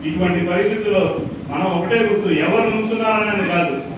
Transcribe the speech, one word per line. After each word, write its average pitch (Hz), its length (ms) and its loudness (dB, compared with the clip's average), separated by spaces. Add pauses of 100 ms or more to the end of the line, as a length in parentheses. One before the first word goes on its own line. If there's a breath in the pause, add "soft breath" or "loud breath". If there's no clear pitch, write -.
ఇటువంటి 175 320 0 (100)
పరిస్థితుల్లో 208 520 2 (500)
మనం 185 140 -2 (100)
ఒకటే 226 220 0 (100)
గుర్తు, 202 200 0 (160)
ఎవరు 226 300 2
నుంచున్నారనేది 214 760 0
కాదు 175 200 0 (240)